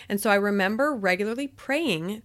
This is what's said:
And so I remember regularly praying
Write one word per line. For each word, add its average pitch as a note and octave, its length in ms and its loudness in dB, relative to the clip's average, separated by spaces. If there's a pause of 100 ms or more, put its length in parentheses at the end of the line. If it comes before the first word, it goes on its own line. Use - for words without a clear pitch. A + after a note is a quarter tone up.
And G3+ 100 -2
so G#3+ 120 0
I G3+ 60 6
remember G#3 580 2
regularly G#3 520 -2
praying A3+ 800 -4